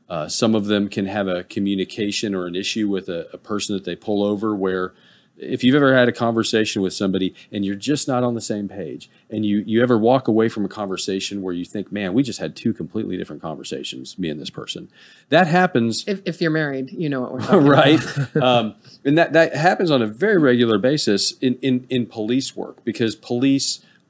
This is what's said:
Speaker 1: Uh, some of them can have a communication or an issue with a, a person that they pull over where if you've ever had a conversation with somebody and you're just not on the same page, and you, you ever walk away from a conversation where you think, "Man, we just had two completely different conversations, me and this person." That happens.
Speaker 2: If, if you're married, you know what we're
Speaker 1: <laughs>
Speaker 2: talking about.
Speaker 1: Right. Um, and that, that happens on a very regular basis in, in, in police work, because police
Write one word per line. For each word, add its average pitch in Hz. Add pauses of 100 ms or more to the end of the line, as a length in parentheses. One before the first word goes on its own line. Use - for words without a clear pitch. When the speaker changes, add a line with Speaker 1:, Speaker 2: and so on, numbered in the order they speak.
Speaker 1:
Uh, 80
some 113
of 104
them 101
can 98
have 101
a 90
communication 101
or 90
an 87
issue 101
with 95
a, 85
a -
person 104
that 95
they 87
pull 104
over 104
where 95 (460)
if 120
you've 127
ever 139
had 123
a 113
conversation 113
with 92
somebody 92 (180)
and 104
you're 98
just 120
not 123
on 120
the 113
same 104
page, 92 (180)
and 107
you, 104
you 110
ever 123
walk 123
away 113
from 107
a 95
conversation 98
where 92
you 87
think, -
"Man, 98
we 131
just 120
had 80
two 117
completely 95
different 80
conversations, -
me 85
and 76
this 69
person." - (400)
That 170
happens. 151
Speaker 2:
If, 196
if 170
you're 165
married, 143
you 156
know 135
what 123
we're 131
Speaker 1:
<laughs> -
Speaker 2:
talking -
about. 143
Speaker 1:
Right. 143
Um, 120 (280)
and 147
that, 156
that 165
happens 180
on 135
a 110
very 170
regular 120
basis 113 (100)
in, 123
in, 127
in 120
police 117
work, -
because 113
police 135 (300)